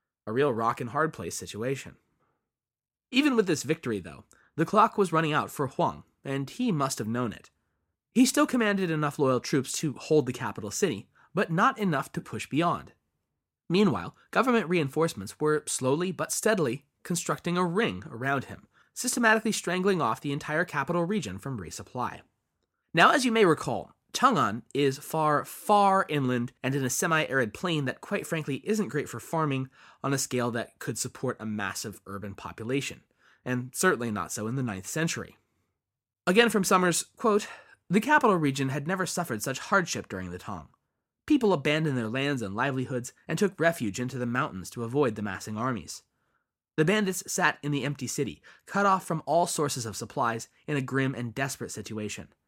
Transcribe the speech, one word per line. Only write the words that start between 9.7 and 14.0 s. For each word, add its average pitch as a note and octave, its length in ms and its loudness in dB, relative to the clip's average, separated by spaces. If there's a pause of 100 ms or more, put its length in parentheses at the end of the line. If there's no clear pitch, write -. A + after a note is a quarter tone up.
to D3 140 -2
hold D3 340 2
the B2 60 -4
capital G#2 360 -8
city, A#2 400 -2 (240)
but F3 180 0
not G#3+ 280 2
enough E3 340 0
to E3 80 -6
push - 260 -10
beyond. C#3 460 -2 (760)
Meanwhile, D#3 480 2 (140)